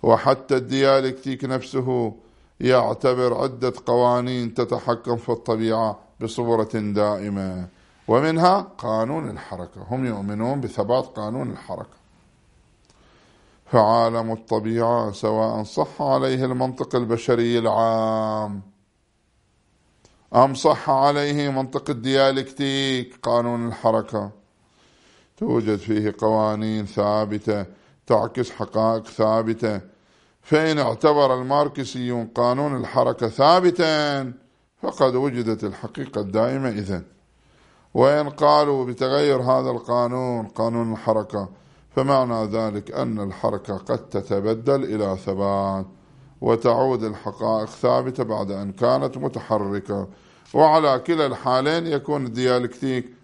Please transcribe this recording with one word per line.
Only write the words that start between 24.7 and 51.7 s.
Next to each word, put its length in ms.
توجد 400
فيه 420
قوانين 680
ثابتة 800
تعكس 440
حقائق 560
ثابتة، 760
فإن 360
اعتبر 600
الماركسيون 840
قانون 500
الحركة 520
ثابتاً 1040
فقد 320
وجدت 500
الحقيقة 560
الدائمة 480
إذن، 340
وإن 340
قالوا 560
بتغير 580
هذا 280
القانون، 760
قانون 460
الحركة، 560
فمعنى 480
ذلك 460
أن 300
الحركة 560
قد 320
تتبدل 760
إلى 320
ثبات 720
وتعود 640
الحقائق 640
ثابتة 560
بعد 260
أن 220
كانت 460
متحركة. 880
وعلى 440
كلا 280
الحالين 600